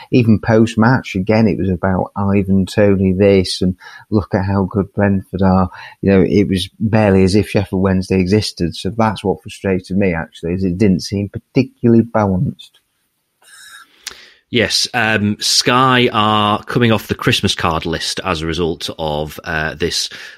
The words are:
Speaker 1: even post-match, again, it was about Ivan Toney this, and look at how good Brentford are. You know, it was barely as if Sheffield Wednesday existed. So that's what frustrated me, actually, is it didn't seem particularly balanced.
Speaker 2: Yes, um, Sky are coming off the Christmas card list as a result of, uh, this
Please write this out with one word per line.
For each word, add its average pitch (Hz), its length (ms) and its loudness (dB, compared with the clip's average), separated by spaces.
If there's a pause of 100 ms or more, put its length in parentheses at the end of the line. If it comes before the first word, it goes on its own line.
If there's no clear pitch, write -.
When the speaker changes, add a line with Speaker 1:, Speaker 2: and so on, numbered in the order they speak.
Speaker 1:
even 113 300 4
post-match, 113 720 2
again, 107 320 2
it 82 120 0
was 92 100 -2
about 92 480 -2
Ivan 98 480 0
Toney 98 480 2
this, 98 480 2
and 92 160 0 (320)
look 101 260 -2
at 95 120 0
how 98 180 0
good 95 300 -4
Brentford 98 480 -2
are. 92 260 4 (320)
You 95 100 2
know, 95 160 6
it 101 220 2
was 92 220 -2 (100)
barely 101 440 4
as 92 100 0
if 104 160 2
Sheffield 98 320 -2
Wednesday 95 360 0
existed. 92 560 -2
So - 140 -8
that's 110 340 -2
what 92 200 -2
frustrated 92 560 -4
me, 95 160 0
actually, 82 400 -8
is 92 100 -4
it 90 140 -2
didn't 95 240 2
seem 101 260 -6
particularly 117 760 0
balanced. - 760 -2 (1700)
Speaker 2:
Yes, 107 440 0
um, 107 480 0
Sky 127 720 2
are 107 520 0
coming 120 280 2
off 104 160 -2
the 101 60 -2
Christmas - 400 -2
card 80 320 -2
list - 360 -6
as 82 200 -4
a 82 40 -6
result 82 520 -4
of, 76 460 -4
uh, 78 320 -4
this - 340 -4 (280)